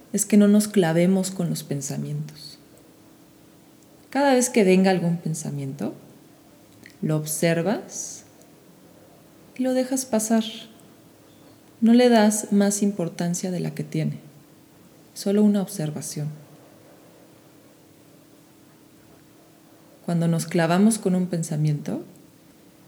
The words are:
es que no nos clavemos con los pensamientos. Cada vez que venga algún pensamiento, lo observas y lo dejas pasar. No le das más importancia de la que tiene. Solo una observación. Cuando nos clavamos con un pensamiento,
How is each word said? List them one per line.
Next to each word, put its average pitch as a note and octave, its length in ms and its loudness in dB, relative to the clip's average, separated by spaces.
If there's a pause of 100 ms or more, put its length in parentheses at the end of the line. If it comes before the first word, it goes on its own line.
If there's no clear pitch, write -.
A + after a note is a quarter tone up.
(120)
es G3 140 -2
que G#3+ 100 2
no G3+ 120 8
nos G#3 180 4
clavemos F#3 640 2
con E3+ 180 -6
los D#3 140 -6
pensamientos. C#3+ 960 -8 (1500)
Cada C4+ 240 2
vez B3 160 2
que A3 140 4
venga F#3 260 6
algún E3+ 260 0
pensamiento, D3 800 -8 (1040)
lo D#3 160 -2
observas E3 1040 -4 (1300)
y B3+ 60 -6
lo C4 100 0
dejas B3+ 320 -2
pasar. A3 400 0 (1400)
No A#3 140 6
le B3 140 6
das G#3+ 440 4
más G3+ 300 2
importancia F3 680 -4
de F3+ 80 -4
la D#3 160 -6
que D#3 80 -8
tiene. D3+ 380 -4 (960)
Solo G#3 280 0
una G#3 200 2
observación. D3+ 680 -8 (3750)
Cuando E3+ 240 0
nos E3 180 -2
clavamos F#3 520 2
con F3+ 180 -2
un F3+ 100 -2
pensamiento, D#3 800 -4 (840)